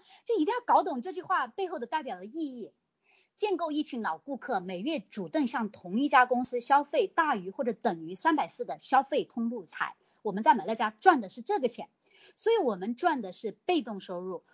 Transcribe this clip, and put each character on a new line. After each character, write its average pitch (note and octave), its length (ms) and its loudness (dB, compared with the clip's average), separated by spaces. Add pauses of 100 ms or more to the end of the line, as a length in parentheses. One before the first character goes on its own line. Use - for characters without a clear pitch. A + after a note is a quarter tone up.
(280)
就 A#4 80 0
一 D#4 100 2
定 G#4 80 0
要 B4 100 -4
搞 G4 200 6
懂 C#4 180 -4
这 F4+ 120 -8
句 E4 100 -8
话 D#4 240 0
背 F#4+ 200 -6
后 D#4+ 120 -6
的 A#3 80 -10
代 D#4 160 -4
表 A3 140 -8
的 F#3 100 -14
意 C4 320 -8
义。 F#3 120 -12 (680)
建 G4+ 200 -2
构 D#4+ 140 -4
一 D4 100 -2
群 A#3+ 220 -6
老 E3 160 -4
顾 C4+ 180 -8
客， A3+ 220 -4
每 F3+ 220 -6
月 D4 180 -4
主 F#3 300 -10
动 D4 180 0
向 A3+ 240 -4
同 F#3 280 -6
一 C#4+ 100 0
家 D4 180 8
公 B3 160 0
司 B3 180 -6
消 C#4+ 220 4
费 B3 240 0
大 D4+ 280 2
于 F#3 140 -6
或 C4 140 -6
者 A3+ 100 -2
等 F3 320 -4
于 E3+ 80 -10
三 D#4 220 2
百 G3 120 0
四 - 180 -10
的 D#3 120 -6
消 C4+ 240 4
费 C4+ 220 2
通 A#3 260 -4
路 A3+ 160 -8
财， - 300 -6 (260)
我 G#3 100 -2
们 G#3 120 -2
在 D#4 100 8
美 F#3+ 100 -2
乐 A3 120 -2
家 A3 240 0
赚 D#4+ 220 8
的 F#3+ 60 -6
是 A#3 140 -14
这 G4 180 -2
个 B3+ 80 2
钱。 - 220 -10 (460)
所 A4 180 2
以 A#4 40 6
我 B3 180 2
们 G#3 200 -4
赚 D#4 260 0
的 F#3 100 -8
是 G3 200 -8 (140)
被 F4 160 2
动 G#3 180 -8
收 F3+ 220 -8
入， F#3 220 -8 (100)